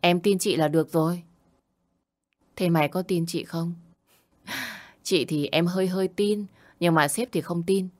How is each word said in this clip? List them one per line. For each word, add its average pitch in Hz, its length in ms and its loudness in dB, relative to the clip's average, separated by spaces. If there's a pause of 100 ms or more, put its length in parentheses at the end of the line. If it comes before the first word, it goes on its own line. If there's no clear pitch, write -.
Em 175 200 4
tin 196 180 2
chị 180 180 0
là 151 120 2
được 156 240 0
rồi." 170 300 0 (1300)
"Thế 185 120 0
mày 160 200 4
có 185 140 -4
tin 175 240 -2
chị 170 180 -6
không?" 170 300 -6 (1300)
"Chị 156 220 0
thì 147 220 -2
em 170 200 2
hơi 185 200 0
hơi 185 220 -2
tin, 208 380 -2 (340)
nhưng 170 140 4
mà 147 140 4
sếp 233 240 -4
thì 175 80 0
không 170 220 -4
tin. 190 260 0 (120)